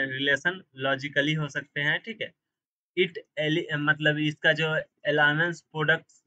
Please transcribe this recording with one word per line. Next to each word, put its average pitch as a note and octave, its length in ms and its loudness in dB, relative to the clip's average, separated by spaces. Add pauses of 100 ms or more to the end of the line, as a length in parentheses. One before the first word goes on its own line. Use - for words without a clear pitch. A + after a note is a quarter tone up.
relation C#3 520 -2 (180)
logically C#3 560 0
हो D3+ 160 -2
सकते C#3+ 320 -8
हैं, D#3 180 0
ठीक A3 220 -14
है। A2 100 -10 (640)
It F3 260 0 (180)
ele-, D#3 420 -2
मतलब D3+ 420 2
इसका D3+ 300 2
जो D#3 180 -2 (340)
अलायंस D3+ 560 2
प्रोडक्ट D#3 500 -2 (140)